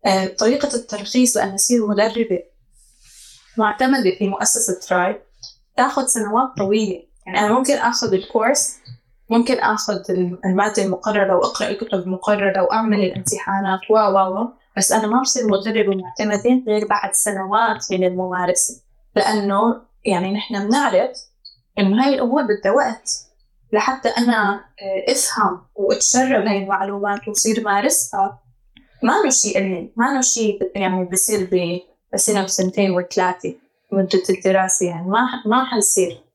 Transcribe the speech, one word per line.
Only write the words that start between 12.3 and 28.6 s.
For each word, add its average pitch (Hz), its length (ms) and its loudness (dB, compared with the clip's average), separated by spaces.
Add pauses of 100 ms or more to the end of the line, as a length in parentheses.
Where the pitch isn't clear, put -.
وأعمل 208 380 2
الامتحانات 190 800 -2 (100)
و، 214 40 6
و، 196 480 2
و، 240 120 -6 (240)
بس 190 140 0
أنا 220 160 0
ما 240 140 2
بصير 254 260 -2
مدربة 202 480 0
معتمدة 208 720 0
غير 214 200 0
بعد 196 260 -2
سنوات 208 800 0
من 185 120 0
الممارسة، 180 760 -2 (340)
لأنه 208 680 0 (240)
يعني 190 280 0
نحن 208 340 -4
بنعرف 247 500 0 (640)
إنه 202 260 4
هاي 277 100 4
الأمور 262 280 0
بدها 208 280 0
وقت 240 380 0 (640)
لحتى 233 360 0
أنا، 220 440 2
آه، 196 580 -6
أفهم 202 500 -2 (140)
وأتشرب 240 720 2
هاي 196 160 0
المعلومات 202 640 -4
وأصير 214 360 0
مارسها. 202 760 0 (640)